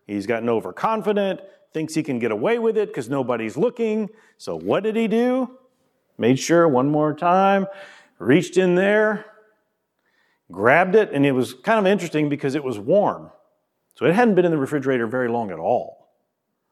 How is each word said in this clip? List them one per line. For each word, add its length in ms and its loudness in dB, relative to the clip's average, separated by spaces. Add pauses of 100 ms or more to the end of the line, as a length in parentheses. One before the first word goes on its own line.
he's 200 -4
gotten 220 -2
overconfident, 920 -2 (320)
thinks 220 -6
he 100 -2
can 160 -4
get 100 0
away 300 0
with 180 0
it 160 -2
'cause 140 -8
nobody's 480 -4
looking. 540 -2 (260)
So 200 -10
what 280 -2
did 100 -2
he 140 0
do? 500 -2 (600)
Made 200 2
sure 300 4
one 200 2
more 260 0
time, 520 2 (540)
reached 360 2
in 200 4
there, 480 2 (1300)
grabbed 420 4
it, 180 4
and 140 2
it 60 2
was 220 -2
kind 260 0
of 60 2
interesting 420 0
because 260 -4
it 80 -4
was 160 -6
warm. 540 0 (640)
So 100 -2
it 80 4
hadn't 220 2
been 80 6
in 80 0
the 40 0
refrigerator 520 -2
very 200 -2
long 220 -4
at 80 -10
all. 540 -4 (580)